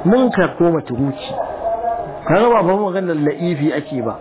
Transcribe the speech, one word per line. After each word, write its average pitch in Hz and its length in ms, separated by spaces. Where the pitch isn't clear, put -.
Munkar 220 540
ko 170 180
maturuki. 135 560
Kaga 208 240
ba 220 120
fa 180 120
maganar 185 400
la'ifi 147 560
ake 139 300
ba. 107 180